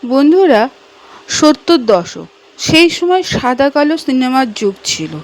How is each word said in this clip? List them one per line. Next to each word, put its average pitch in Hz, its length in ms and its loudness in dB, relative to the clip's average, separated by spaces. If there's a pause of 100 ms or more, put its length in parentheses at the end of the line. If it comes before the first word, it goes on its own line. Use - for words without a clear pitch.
(120)
বন্ধুরা, 285 500 4 (760)
সত্তর 302 420 2 (120)
দশক, 170 360 -2 (400)
সেই 330 300 4
সময় 359 260 0 (100)
সাদা 254 420 0
কালো 302 200 0 (100)
সিনেমার 254 420 0 (120)
যুগ 196 160 -2 (160)
ছিল। 156 220 -8 (100)